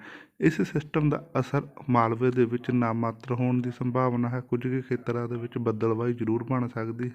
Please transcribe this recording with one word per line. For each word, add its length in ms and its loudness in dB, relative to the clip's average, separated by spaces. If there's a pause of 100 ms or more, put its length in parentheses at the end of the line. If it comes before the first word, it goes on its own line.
(400)
ਇਸ 240 2
ਸਿਸਟਮ 460 0
ਦਾ 140 0 (160)
ਅਸਰ 280 -2 (220)
ਮਾਲਵੇ 420 4
ਦੇ 140 4
ਵਿੱਚ 260 -2
ਨਾਮਾਤਰ 640 0
ਹੋਣ 280 2
ਦੀ 100 -2
ਸੰਭਾਵਨਾ 580 0
ਹੈ। 120 -4
ਕੁਝ 200 -2
ਕੁ 280 -2
ਖੇਤਰਾਂ 380 -2
ਦੇ 100 -4
ਵਿੱਚ 220 -6
ਬੱਦਲਵਾਈ 540 0
ਜ਼ਰੂਰ 300 0
ਬਣ 240 0
ਸਕਦੀ 480 -4